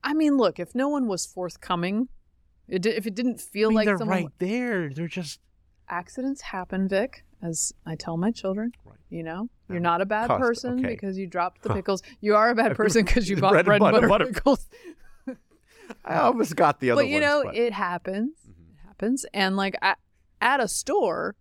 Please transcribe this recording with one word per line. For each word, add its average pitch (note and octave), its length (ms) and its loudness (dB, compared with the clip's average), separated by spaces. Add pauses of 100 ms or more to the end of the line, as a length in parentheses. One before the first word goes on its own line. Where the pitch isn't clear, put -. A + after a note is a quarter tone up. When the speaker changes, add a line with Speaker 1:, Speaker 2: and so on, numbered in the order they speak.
Speaker 1:
I C#4+ 100 -2
mean, D4+ 220 2
look, G#3+ 240 2
if E3+ 160 -10
no C4+ 120 0
one C#4+ 200 -2
was F#3+ 180 -4
forthcoming, F#3 800 -4 (600)
it F3+ 140 -4
di-, - 80 -2
if G3+ 160 -6
it G#3 80 -8
didn't A#3+ 260 -4
feel G#3+ 280 -2
Speaker 2:
I - 20 4
mean, A3 60 4
Speaker 1:
like G#3+ 100 4
Speaker 2:
they're G3+ 120 2
Speaker 1:
someone E3 260 -2
Speaker 2:
right D3 140 -12
there. G3 520 -4
They're D#3+ 180 -8
just E3 320 -10 (480)
Speaker 1:
Accidents B3+ 540 -8
happen, F#3+ 440 -4
Vic, G3 380 -2 (180)
as E3 300 -6 (140)
I D#3+ 100 -8
tell E3 220 -8
my F#3+ 120 0
children. G#3+ 420 -4 (120)
Speaker 2:
Right. - 120 -20 (120)
Speaker 1:
You E3 140 -10
know, F3 260 -8 (200)
you're F3+ 100 -6
Speaker 2:
Um, E3+ 40 -2
Speaker 1:
not E3+ 200 2
a G3 40 0
bad G#3+ 220 -2
Speaker 2:
cuss, G#3 100 2
Speaker 1:
person B3 420 -2
Speaker 2:
okay. B3+ 80 -2
Speaker 1:
because G3+ 300 -8
you G3 80 -8
dropped F3 360 -6
the A3 80 -4
Speaker 2:
Huh. G#3+ 60 2
Speaker 1:
pickles. F#3+ 260 -2 (180)
You G#3 160 4
are A3 140 6
a B3 40 2
bad A3 220 2
Speaker 2:
<laughs> - 0 -
Speaker 1:
person G#3+ 300 4
'cause A3+ 220 4
you G3 80 0
Speaker 2:
The D3+ 60 0
Speaker 1:
bought G3 100 6
Speaker 2:
bread E3+ 80 6
and F3 60 4
Speaker 1:
bread G#3 160 6
and F#3 120 6
Speaker 2:
butter, A#3 140 6
Speaker 1:
butter D4+ 180 4
Speaker 2:
butter. B3+ 80 -6
Speaker 1:
pickles. - 340 2 (580)
<laughs> B3+ 120 -10 (680)
Speaker 2:
I C#3+ 140 -2
almost A3+ 380 2
got D3+ 240 4
the B2+ 100 2
other C#4+ 120 4
Speaker 1:
But, C4 60 2
you C#4+ 60 -2
Speaker 2:
ones, D4+ 80 2
Speaker 1:
know, D4 240 2
Speaker 2:
but - 100 -6
Speaker 1:
it A#3 160 0
happens. G3+ 680 -4
Speaker 2:
Mm-hmm. - 320 -20
Speaker 1:
It - 120 -20
happens. B3 460 -4
And, F#3+ 240 0
like, G3 240 -2
at, G3 180 0 (420)
at C4 200 2
a A3 80 0
store G3+ 720 -2